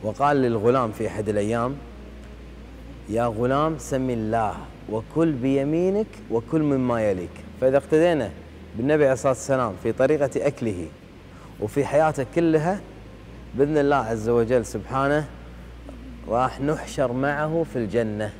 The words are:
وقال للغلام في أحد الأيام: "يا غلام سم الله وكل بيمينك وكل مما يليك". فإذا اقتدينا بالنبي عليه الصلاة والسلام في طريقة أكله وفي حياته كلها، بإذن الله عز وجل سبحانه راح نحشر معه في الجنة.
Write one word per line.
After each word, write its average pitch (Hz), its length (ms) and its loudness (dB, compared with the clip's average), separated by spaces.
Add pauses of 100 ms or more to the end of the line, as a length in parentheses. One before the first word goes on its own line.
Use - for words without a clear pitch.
وقال 139 340 2
للغلام 120 540 4
في 107 160 -4
أحد 98 220 -4
الأيام: 117 460 0 (1300)
"يا 113 140 2
غلام 127 540 2
سم 131 320 -2
الله 110 460 0 (360)
وكل 151 400 0
بيمينك 151 760 2 (240)
وكل 117 300 0
مما 127 480 2
يليك". 90 200 -2 (320)
فإذا 131 160 6
اقتدينا 156 540 4 (460)
بالنبي 147 260 4
عليه 135 100 6
الصلاة 131 200 2
والسلام 127 400 0 (100)
في 113 80 2
طريقة 139 560 2
أكله 101 400 -2 (720)
وفي 127 260 0
حياته 147 400 2 (100)
كلها، 170 460 2 (720)
بإذن 147 220 4
الله 143 180 4
عز 113 340 0
وجل 120 360 4
سبحانه 139 600 0 (1000)
راح 123 340 0
نحشر 143 520 -2
معه 147 600 0
في - 20 -4
الجنة. 107 640 -2